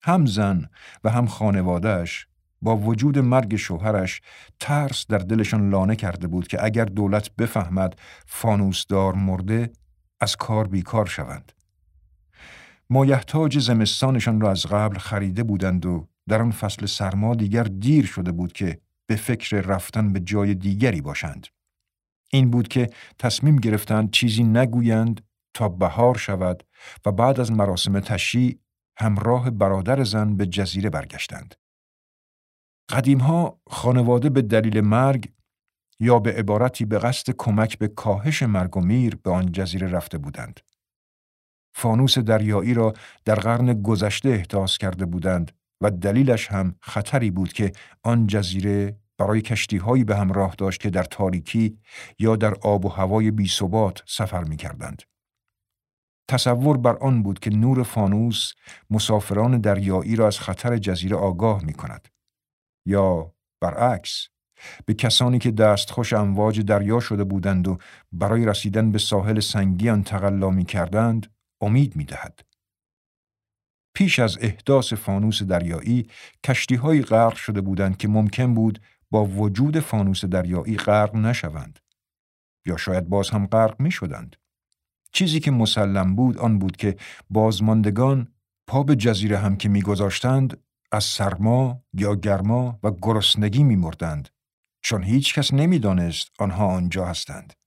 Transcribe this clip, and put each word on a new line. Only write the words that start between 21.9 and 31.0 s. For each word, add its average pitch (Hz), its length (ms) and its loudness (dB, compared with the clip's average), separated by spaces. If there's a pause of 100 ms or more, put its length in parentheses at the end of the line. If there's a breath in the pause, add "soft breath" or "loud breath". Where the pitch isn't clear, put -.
این 131 200 4
بود 120 180 0
که 123 220 0 (280 loud breath)
تصمیم 135 380 2
گرفتند 107 540 0
چیزی 117 340 2
نگویند 113 840 2 (280)
تا 110 140 -2
بهار 92 480 2
شود 92 460 -4 (440 loud breath)
و 104 60 0
بعد 123 280 2
از 113 120 0
مراسم 98 480 0
تشییع 120 580 0 (380)
همراه 120 540 0
برادر 101 540 0
زن 107 320 0
به 98 100 0
جزیره 95 440 -2
برگشتند. - 640 -12 (1300)